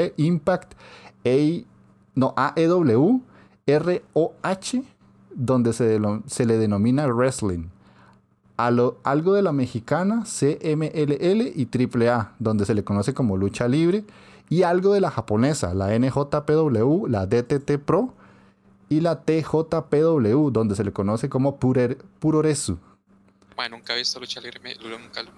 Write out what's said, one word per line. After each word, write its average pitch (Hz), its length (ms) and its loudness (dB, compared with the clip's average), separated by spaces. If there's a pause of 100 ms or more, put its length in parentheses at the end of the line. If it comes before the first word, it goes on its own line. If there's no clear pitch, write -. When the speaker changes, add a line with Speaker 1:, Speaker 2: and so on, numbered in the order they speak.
Speaker 1:
E, 180 160 -2
Impact, 170 560 -2 (520)
A-, 147 380 2 (520)
no, 131 200 0
A 151 200 -2
E 165 100 2
W, 175 560 4 (460)
R 156 360 0 (100)
O 156 280 0
H, 190 420 -4 (520)
donde 123 380 0
se 120 120 0
delo-, 107 400 0
se - 200 -2
le 113 120 2
denomina 110 480 2
wrestling. 113 640 -2 (880)
A 120 120 2
lo, 120 340 2
algo 156 300 0
de 202 80 4
la 175 120 0
mexicana, 160 720 -2
C - 360 -2
M 156 320 -2
L 147 260 0
L 214 360 0
y 127 120 -2
triple 120 420 0
A, 117 280 0
donde 110 280 0
se 113 100 0
le 101 80 0
conoce 101 300 -2
como 104 240 0
lucha 101 300 -2
libre, 170 360 0 (460)
y 170 140 2
algo 185 300 2
de 202 80 2
la 170 80 0
japonesa, 110 640 -2
la 95 220 0
N 123 140 2
J 143 360 -2
P 151 80 0
W, 151 560 2
la 98 160 0
D 120 160 2
T 139 180 0
T 143 200 -2
Pro, 180 340 0 (760)
y 156 120 2
la 165 220 0
T 160 200 0
J 156 480 -2
P 147 120 2
W, 147 500 2
donde 110 240 0
se 104 80 -2
le 98 80 -2
conoce 107 360 -2
como 135 320 -2
purer-, 127 380 2 (220)
puroresu. 151 580 0 (800)
Speaker 2:
Mae, 120 120 -6
nunca 117 240 -10
he 120 40 -4
visto 123 220 -6
lucha 127 200 -12
libre 120 240 -16
me-, 123 120 -14
nunca 117 480 -14
lucha 113 140 -18